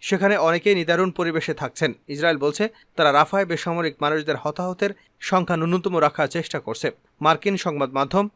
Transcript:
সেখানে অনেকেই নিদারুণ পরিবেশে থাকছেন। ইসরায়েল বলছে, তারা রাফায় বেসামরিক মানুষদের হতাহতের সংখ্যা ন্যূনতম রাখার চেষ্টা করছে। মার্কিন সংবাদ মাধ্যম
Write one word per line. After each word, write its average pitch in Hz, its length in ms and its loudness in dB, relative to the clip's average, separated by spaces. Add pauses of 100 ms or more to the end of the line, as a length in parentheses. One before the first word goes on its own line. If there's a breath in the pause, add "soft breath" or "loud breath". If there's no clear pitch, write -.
সেখানে 196 360 2
অনেকেই 170 400 2
নিদারুণ 170 320 2
পরিবেশে 160 440 -2
থাকছেন। - 360 -4 (180)
ইসরায়েল 151 300 0
বলছে, 147 260 0 (300 soft breath)
তারা 156 180 2
রাফায় 180 340 4
বেসামরিক 170 540 -4
মানুষদের 147 420 -2
হতাহতের 180 500 -4 (300 soft breath)
সংখ্যা 180 340 0
ন্যূনতম 175 420 0
রাখার 147 300 2
চেষ্টা 165 320 -4
করছে। 113 280 -6 (320)
মার্কিন 160 360 2
সংবাদ 143 360 -2
মাধ্যম 143 320 0 (120)